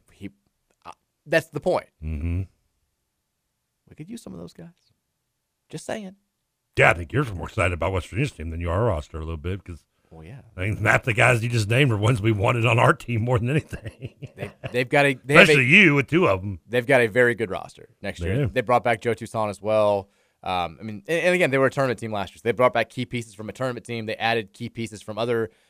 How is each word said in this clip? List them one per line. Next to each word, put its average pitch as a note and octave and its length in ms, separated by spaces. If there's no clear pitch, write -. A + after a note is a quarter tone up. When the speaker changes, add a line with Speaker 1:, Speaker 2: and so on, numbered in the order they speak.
Speaker 1:
he. G2 160
Uh, F2 60
that's D#3 220
the D3 120
point. E3 280
Speaker 2:
Mm-hmm. D#2+ 420
Speaker 1:
We - 60
could D#3+ 140
use A#3 120
some F#3+ 120
of F3 60
those F3 140
guys. - 380
Just - 160
saying. G3 300
Speaker 2:
Yeah, C#3 140
I - 20
think E2+ 200
you're C#3 200
more D#2+ 140
excited F2 260
about E2+ 180
West F#2 160
Virginia's C3 240
team D#2+ 180
than E2 100
you E2+ 100
are F2+ 120
our A#2+ 60
roster D#2+ 300
a D#2+ 40
little D#2+ 160
bit F2+ 260
'cause E2 220
Speaker 1:
Well, D#2+ 140
yeah. G#2+ 180
Speaker 2:
I - 40
mean, G2+ 160
half A2 260
the A#2 100
guys A#2+ 300
you A#2+ 60
just A2 200
named B2+ 220
are G#2+ 60
ones G#2+ 240
we A2+ 100
wanted A2+ 340
on A#2+ 140
our B2 140
team A#2 280
more B2 180
than A#2+ 100
anything. - 720
<laughs> C3 160
Speaker 1:
They, G#2 160
they've B2 180
got C#3+ 160
a, C#3 80
they C#3+ 120
have F#3 80
Speaker 2:
Especially D3 220
Speaker 1:
a, - 20
Speaker 2:
you D#3 120
with C#3 120
two E3+ 200
of F#2+ 140
'em. G2 260
Speaker 1:
they've A#2+ 200
got C3+ 140
a A#2 60
very A#2+ 280
good G2+ 160
roster - 380
next G2 180
Speaker 2:
They E2+ 140
Speaker 1:
year. C#3 140
Speaker 2:
do. F2+ 40
Speaker 1:
They B2 100
brought A#2 220
back A#2 180
Joe A#2+ 120
Toussaint G#2+ 380
as F#2 100
well. G#2 480
Um, E2+ 380
I - 40
mean, G#2+ 240
and, D#3+ 180
and F3+ 100
again, E3+ 160
they C3+ 80
were C3+ 80
a A#2 40
tournament C3 280
team A2 120
last G2 200
year, - 60
so - 80
they A#2 60
brought A#2+ 220
back A#2 160
key B2 160
pieces A2+ 300
from G#2+ 140
a - 40
tournament B2 320
team. A2+ 220
They G#2 80
added A2+ 380
key A#2 160
pieces A2 340
from G#2+ 160
other, A#2 320